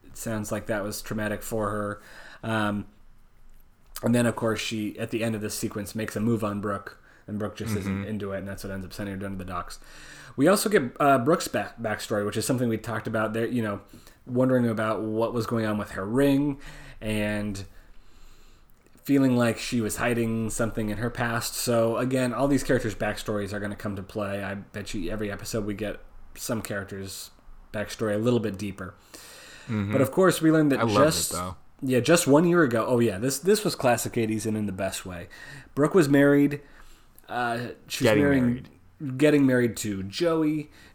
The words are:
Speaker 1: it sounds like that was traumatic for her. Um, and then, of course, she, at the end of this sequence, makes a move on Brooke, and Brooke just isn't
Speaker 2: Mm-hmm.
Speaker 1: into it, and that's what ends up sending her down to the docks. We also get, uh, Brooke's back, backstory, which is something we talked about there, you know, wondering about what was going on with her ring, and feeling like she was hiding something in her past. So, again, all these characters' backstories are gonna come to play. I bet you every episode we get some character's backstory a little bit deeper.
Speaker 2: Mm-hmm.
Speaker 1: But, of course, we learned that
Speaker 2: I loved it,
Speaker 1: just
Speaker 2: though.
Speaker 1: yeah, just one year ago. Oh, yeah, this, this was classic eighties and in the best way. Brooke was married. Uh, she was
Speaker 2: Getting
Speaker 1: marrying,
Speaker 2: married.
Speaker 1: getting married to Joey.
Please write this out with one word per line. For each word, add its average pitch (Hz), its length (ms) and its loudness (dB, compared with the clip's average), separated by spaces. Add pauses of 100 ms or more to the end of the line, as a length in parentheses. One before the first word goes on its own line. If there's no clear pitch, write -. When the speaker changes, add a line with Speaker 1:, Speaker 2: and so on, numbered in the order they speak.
Speaker 1:
it - 120 -18
sounds 110 340 -4
like 104 160 -6
that 107 160 -2
was 104 180 -6
traumatic 107 400 -4
for 107 280 -2
her. 104 320 -4 (420)
Um, 104 420 -2 (1160)
and 113 100 2
then, 120 120 4
of 113 100 0
course, 110 240 -2
she, 107 400 -6
at 113 120 -6
the 113 120 -2
end 113 120 -2
of 104 60 -6
this 107 140 -6
sequence, 104 400 -6
makes 110 200 -6
a 110 40 -4
move 110 240 0
on 101 180 -2
Brooke, 101 400 -6 (260)
and 104 120 -6
Brooke 104 160 -6
just 107 200 -4
isn't 98 260 -2
Speaker 2:
Mm-hmm. 101 80 -8
Speaker 1:
into 101 240 -6
it, 95 60 -4
and 95 80 -10
that's 98 160 -10
what 98 80 -8
ends 95 140 -8
up 87 80 -14
sending 101 220 -8
her 95 60 -8
down 98 100 -8
to 98 60 -8
the 92 80 -8
docks. 90 340 -8 (560)
We 139 140 4
also 202 200 4
get, 151 300 2
uh, 139 200 6
Brooke's 151 280 2
back, - 340 -6
backstory, 107 440 -2
which 104 120 -2
is 107 80 -2
something 127 240 0
we 110 80 0
talked 110 300 -6
about 110 260 -2
there, 113 140 0
you 120 160 0
know, 101 180 -4 (440)
wondering 127 420 4
about 110 340 0
what 110 320 0
was 113 140 -2
going 113 180 0
on 107 120 0
with 101 140 -6
her 98 140 -6
ring, 139 540 2 (420)
and 104 600 -2 (1400)
feeling 135 340 4
like 117 200 2
she - 220 -2
was 107 180 -2
hiding 117 520 0
something 110 400 -2
in 101 80 -4
her 117 120 -2
past. 117 460 -4
So, 117 420 2
again, 127 360 0
all 127 140 0
these 139 160 2
characters' 113 300 0
backstories 104 600 -4
are 104 60 -4
gonna 101 160 -6
come 101 200 -6
to 95 80 -8
play. 101 400 -6
I 98 120 -6
bet 101 380 -12
you 90 160 -4
every 104 220 -4
episode 107 340 -6
we 104 80 -4
get 101 260 -6 (360)
some 113 260 -6
character's 98 720 -10 (420)
backstory 104 420 -2
a - 20 0
little 117 240 2
bit 101 160 -4
deeper. 95 380 -10 (760)
Speaker 2:
Mm-hmm. 104 240 -2
Speaker 1:
But, 135 80 4
of 131 100 2
course, 185 300 4
we 160 100 6
learned 156 220 4
that 117 80 0
Speaker 2:
I - 20 2
loved 107 140 4
it, 104 80 8
Speaker 1:
just 160 260 2
Speaker 2:
though. 90 240 -6 (260)
Speaker 1:
yeah, 127 200 2
just 165 260 4
one 147 180 8
year 175 180 6
ago. 117 220 2
Oh, 123 140 2
yeah, 110 180 4
this, 127 220 -2
this 208 240 2
was 170 120 0
classic 120 420 2
eighties 110 280 0
and 110 120 -2
in 107 80 -2
the 98 80 -4
best 95 320 -6
way. 87 240 -12 (440)
Brooke 147 220 2
was 156 140 6
married. 143 500 6 (680)
Uh, 120 280 -2 (300)
she - 160 -6
was 120 60 8
Speaker 2:
Getting 143 140 6
Speaker 1:
marrying, 139 220 4
Speaker 2:
married. 127 720 -6
Speaker 1:
getting 147 280 6
married 123 320 4
to 101 260 -4
Joey. 156 680 0 (260)